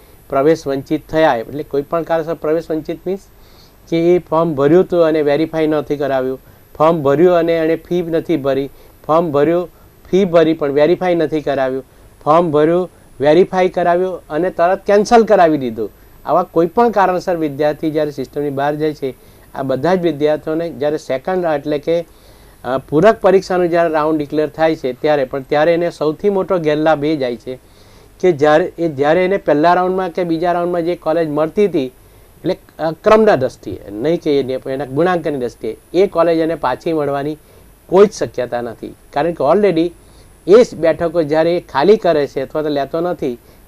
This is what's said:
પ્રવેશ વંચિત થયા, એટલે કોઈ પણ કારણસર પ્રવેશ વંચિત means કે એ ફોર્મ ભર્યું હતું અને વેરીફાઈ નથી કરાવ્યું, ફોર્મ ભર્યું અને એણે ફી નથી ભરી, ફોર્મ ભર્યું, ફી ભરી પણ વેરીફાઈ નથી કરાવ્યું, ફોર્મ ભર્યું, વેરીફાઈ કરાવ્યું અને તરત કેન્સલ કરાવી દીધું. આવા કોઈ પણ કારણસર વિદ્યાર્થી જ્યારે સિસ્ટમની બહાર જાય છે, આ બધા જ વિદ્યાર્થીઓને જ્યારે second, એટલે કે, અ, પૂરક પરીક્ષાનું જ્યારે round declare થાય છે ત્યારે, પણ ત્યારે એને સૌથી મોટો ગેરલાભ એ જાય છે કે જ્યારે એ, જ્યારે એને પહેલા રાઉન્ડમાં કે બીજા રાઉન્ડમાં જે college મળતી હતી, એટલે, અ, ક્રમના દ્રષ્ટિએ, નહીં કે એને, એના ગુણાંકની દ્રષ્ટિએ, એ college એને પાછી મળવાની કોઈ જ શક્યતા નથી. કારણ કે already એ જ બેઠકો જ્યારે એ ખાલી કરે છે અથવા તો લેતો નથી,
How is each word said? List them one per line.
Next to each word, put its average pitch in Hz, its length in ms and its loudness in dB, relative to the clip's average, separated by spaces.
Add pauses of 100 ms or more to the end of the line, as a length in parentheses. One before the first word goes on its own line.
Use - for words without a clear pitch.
(300)
પ્રવેશ 147 360 2
વંચિત 139 420 -6
થયા, 156 260 2
એટલે 120 280 -8
કોઈ 143 200 -4
પણ 165 200 -4
કારણસર 165 320 -4
પ્રવેશ 160 360 -4
વંચિત 160 360 -8
means 190 140 -6 (720)
કે 170 260 2
એ - 20 0
ફોર્મ 165 360 -2
ભર્યું 147 300 4
હતું 175 220 2
અને 156 160 0
વેરીફાઈ 156 440 0
નથી 147 300 -2
કરાવ્યું, 131 440 -4 (360)
ફોર્મ 160 260 2
ભર્યું 156 340 4
અને 165 200 2
એણે 160 200 0
ફી 175 260 -4
નથી 165 340 -2
ભરી, 135 340 -2 (360)
ફોર્મ 160 240 0
ભર્યું, 160 400 0 (400)
ફી 190 140 2
ભરી 165 300 4
પણ 143 180 -4
વેરીફાઈ 175 420 2
નથી 156 260 -2
કરાવ્યું, 135 440 -4 (400)
ફોર્મ 165 260 4
ભર્યું, 165 400 0 (300)
વેરીફાઈ 185 480 2
કરાવ્યું 175 640 -2
અને 165 200 -2
તરત 185 360 0
કેન્સલ 214 380 4
કરાવી 180 340 4
દીધું. 113 320 -6 (360)
આવા 156 160 2
કોઈ 165 240 0
પણ 240 240 2
કારણસર 185 460 0
વિદ્યાર્થી 151 540 -2
જ્યારે 151 200 -2
સિસ્ટમની 139 400 -6
બહાર 139 240 -4
જાય 151 200 -4
છે, 135 200 -8 (400)
આ 135 80 -8
બધા 135 320 0
જ 185 60 -2
વિદ્યાર્થીઓને 156 720 -2
જ્યારે 147 280 -4
second, 175 460 -4
એટલે 147 340 -2
કે, 170 280 -4 (580)
અ, 127 140 -4
પૂરક 190 420 2
પરીક્ષાનું 185 480 2
જ્યારે 170 200 2
round 156 300 0
declare 151 300 -2
થાય 160 280 0
છે 131 160 -4
ત્યારે, 147 320 0
પણ 139 180 -8
ત્યારે 151 320 2
એને 170 160 -2
સૌથી 156 400 -2
મોટો 190 280 -2
ગેરલાભ 151 460 0
એ 156 120 0
જાય 127 200 -4
છે 127 220 -14 (600)
કે 180 120 2
જ્યારે 151 460 2
એ, 165 100 -2
જ્યારે 151 360 0
એને 190 120 0
પહેલા 170 380 2
રાઉન્ડમાં 185 360 -2
કે 185 140 -4
બીજા 170 280 -2
રાઉન્ડમાં 175 300 -2
જે 170 120 -2
college 165 340 -2
મળતી 156 380 0
હતી, 156 200 -2
એટલે, - 720 -10 (200)
અ, 156 120 -4
ક્રમના 214 460 4
દ્રષ્ટિએ, 113 440 -6 (100)
નહીં 147 300 -2
કે 143 200 0
એને, 131 260 -6
એના 135 180 -6
ગુણાંકની 151 540 -2
દ્રષ્ટિએ, 117 380 -8 (180)
એ 190 120 4
college 170 320 0
એને 160 160 -2
પાછી 147 380 -4
મળવાની 143 460 -4 (480)
કોઈ 190 200 4
જ 196 60 -6
શક્યતા 123 480 -6
નથી. 110 340 -12 (180)
કારણ 160 200 -2
કે 143 120 -4
already 175 460 2 (560)
એ 214 180 8
જ - 100 -6
બેઠકો 160 480 0
જ્યારે 160 340 0
એ 170 40 -2
ખાલી 190 360 2
કરે 156 300 0
છે 139 140 -8
અથવા 151 220 -6
તો 151 60 -4
લેતો 143 320 -4
નથી, 170 380 -4 (280)